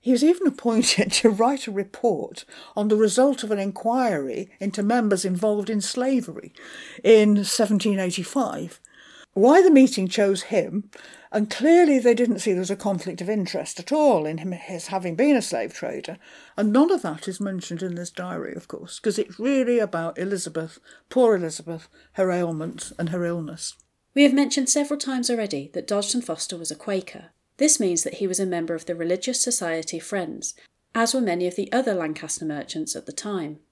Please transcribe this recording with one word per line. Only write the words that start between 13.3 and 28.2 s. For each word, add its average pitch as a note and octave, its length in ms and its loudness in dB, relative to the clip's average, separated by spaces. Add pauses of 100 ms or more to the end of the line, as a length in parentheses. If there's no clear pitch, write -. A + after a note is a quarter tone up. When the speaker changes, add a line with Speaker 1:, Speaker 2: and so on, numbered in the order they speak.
Speaker 1:
at F3 120 -8
all C#4 340 4
in D#3 140 -6
him, F3 120 -8
his F3 360 -10
having F3+ 260 -6
been C#4 220 4
a A#3 80 0
slave A#2 320 -6
trader, - 420 -10 (400)
and G#3 160 0
none D4 160 6
of F4+ 140 0
that D#3+ 240 -8
is F#3 120 -10
mentioned F#3+ 440 -8
in F3+ 100 -6
this F3 160 -10
diary, F3+ 460 -10
of - 120 -16
course, - 300 -14
'cause G#3 220 -2
it's - 200 -6
really A#3+ 380 2
about E3+ 400 -2
Elizabeth, E3 600 -6 (300)
poor A#3+ 260 6
Elizabeth, E3 520 -8 (260)
her F#3 180 0
ailment E3+ 680 -4
and E3+ 120 -4
her F3 160 -4
illness. E3+ 500 -8 (400)
Speaker 2:
We C#4+ 80 8
have C4+ 100 8
mentioned C#4 360 0
several C#4+ 280 0
times C4 320 -4
already G3+ 460 -4
that F3 100 -6
Dodgson G#3 380 -2
Foster - 340 -8
was E3 140 -10
a D3 40 -10
Quaker. - 500 -8 (320)
This D4 220 4
means F3+ 240 0
that F3 120 -6
he G3+ 100 -2